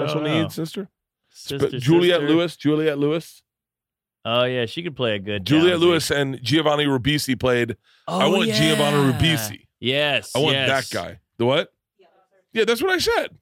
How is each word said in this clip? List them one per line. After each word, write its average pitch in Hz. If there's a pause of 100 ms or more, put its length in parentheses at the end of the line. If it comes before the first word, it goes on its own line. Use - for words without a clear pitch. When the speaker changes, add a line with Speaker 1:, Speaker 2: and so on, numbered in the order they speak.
Speaker 1:
Special 151
Speaker 2:
don't -
know. 160
Speaker 1:
needs 156
sister? 165 (420)
Spe-, - (120)
Speaker 2:
Sister, 135
Speaker 1:
Juliette 170
Speaker 2:
sister. 147
Speaker 1:
Lewis? 170
Juliette 151
Lewis? 151 (840)
Speaker 2:
Oh, 120
yeah, 127
she 165
could 165
play 113
a 104
good 101
Speaker 1:
Juliette 165
Speaker 2:
downsy. 160
Speaker 1:
Lewis 170
and 135
Giovanni 147
Ribisi 139
played. 120 (360)
I 156
Speaker 2:
Oh, 151
Speaker 1:
want 220
Giovanni 147
Speaker 2:
yeah. 143
Speaker 1:
Ribisi. 147 (120)
Speaker 2:
Yes, 135
Speaker 1:
I 127
want 143
Speaker 2:
yes. 135
Speaker 1:
that -
guy. 87 (200)
The 117
what? 156 (800)
Yeah, 220
that's 233
what 381
I 359
said. 440